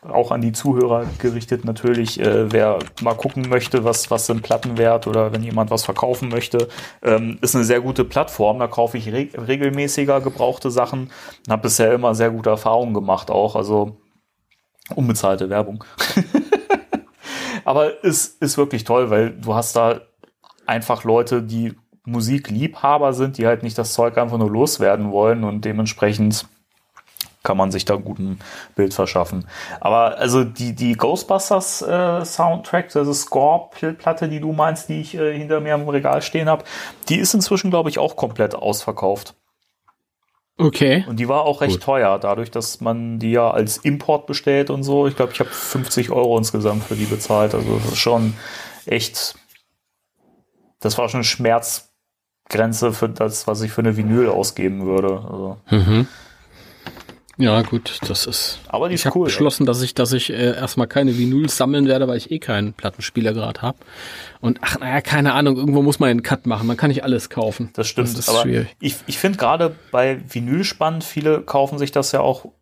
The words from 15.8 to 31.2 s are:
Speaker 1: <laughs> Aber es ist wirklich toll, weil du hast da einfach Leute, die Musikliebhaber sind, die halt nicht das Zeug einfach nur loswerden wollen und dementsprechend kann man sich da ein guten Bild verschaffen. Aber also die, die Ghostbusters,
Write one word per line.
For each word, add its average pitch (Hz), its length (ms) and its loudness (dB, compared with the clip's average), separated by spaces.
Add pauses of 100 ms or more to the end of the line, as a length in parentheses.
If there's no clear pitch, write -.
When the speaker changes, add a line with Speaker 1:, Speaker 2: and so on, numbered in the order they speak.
Speaker 1:
<laughs> - 1500 -2
Aber 151 380 2
es 160 240 0
ist - 300 -4
wirklich 139 260 0
toll, 123 260 2
weil 110 220 4
du 107 240 -4
hast 113 200 -2
da 117 260 4 (680)
einfach 113 360 -2
Leute, 120 380 2
die 113 320 -4 (320)
Musikliebhaber 135 1080 0
sind, 135 260 -2
die 113 80 2
halt 117 160 2
nicht 113 140 -6
das 113 160 -4
Zeug 117 260 2
einfach 117 180 0
nur 110 140 2
loswerden 104 600 2
wollen 110 320 4
und 107 220 -4
dementsprechend 107 800 0 (960)
kann 95 160 0
man 95 140 2
sich 92 140 -4
da 101 100 2
ein 104 80 -8
guten 95 360 -6 (360)
Bild 98 200 2
verschaffen. 92 500 0 (340)
Aber 113 380 2
also 127 260 2
die, 120 300 -6
die 120 200 0
Ghostbusters, 185 920 0